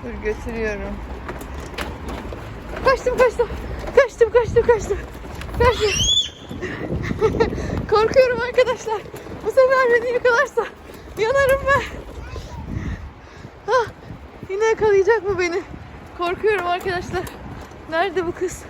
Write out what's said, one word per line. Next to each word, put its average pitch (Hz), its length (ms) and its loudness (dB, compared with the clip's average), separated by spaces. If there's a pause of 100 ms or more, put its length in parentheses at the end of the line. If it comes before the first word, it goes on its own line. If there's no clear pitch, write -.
Dur, 220 200 -8
götürüyorum. 214 680 -4 (1900)
Kaçtım, 494 320 2
kaçtım. 480 320 4 (460)
Kaçtım, 466 360 4
kaçtım, 466 360 4
kaçtım. 403 300 2 (640)
Kaçtım. 427 300 4
<laughs> - 20 0 (2000)
Korkuyorum 466 520 4
arkadaşlar. 480 600 2 (440)
Bu 415 40 0
sefer 523 440 6
beni 480 180 2
yakalarsa 480 540 2 (520)
yanarım 539 500 4
ben. 539 140 4 (1900)
Ah, 453 180 4 (640)
yine 403 160 0
yakalayacak 415 580 4
mı 381 160 0
beni? 349 220 0 (560)
Korkuyorum 359 500 0
arkadaşlar. 359 560 -2 (680)
Nerede 330 380 0
bu 349 40 -4
kız? - 380 -6